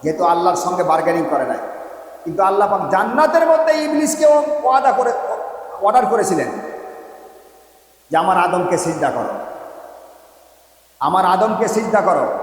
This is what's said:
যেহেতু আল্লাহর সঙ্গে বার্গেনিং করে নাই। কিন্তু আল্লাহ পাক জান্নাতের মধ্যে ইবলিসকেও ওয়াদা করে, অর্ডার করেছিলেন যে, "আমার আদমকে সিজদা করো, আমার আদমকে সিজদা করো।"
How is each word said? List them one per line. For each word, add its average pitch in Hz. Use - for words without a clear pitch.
যেহেতু 156
আল্লাহর 180
সঙ্গে 180
বার্গেনিং 165
করে 139
নাই। -
কিন্তু 165
আল্লাহ 196
পাক 190
জান্নাতের 262
মধ্যে 320
ইবলিসকেও 302
ওয়াদা 262
করে, 240
অর্ডার 226
করেছিলেন 170
যে, 156
"আমার 180
আদমকে 175
সিজদা 156
করো, 117
আমার 175
আদমকে 214
সিজদা 214
করো।" 175